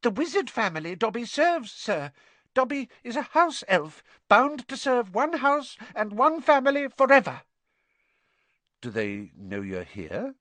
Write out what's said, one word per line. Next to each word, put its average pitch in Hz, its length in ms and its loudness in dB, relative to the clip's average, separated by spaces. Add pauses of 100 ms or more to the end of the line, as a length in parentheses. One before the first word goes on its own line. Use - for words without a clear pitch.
The 240 80 2
wizard 269 400 -2
family 175 460 -4
Dobby 220 300 -2
serves, 302 460 0
sir. 147 400 -4 (440)
Dobby 262 340 0 (140)
is 240 120 -8
a 294 60 -2
house 320 460 0
elf, 156 340 0 (260)
bound 262 400 4
to 269 80 -10
serve 240 380 0
one 285 200 0
house 277 440 0 (180)
and 214 180 -4
one 285 280 2
family 277 460 4
forever. 262 540 4 (1400)
Do 123 80 -12
they 104 480 -6
know 98 240 -8
you're 92 220 -6
here? 101 580 -8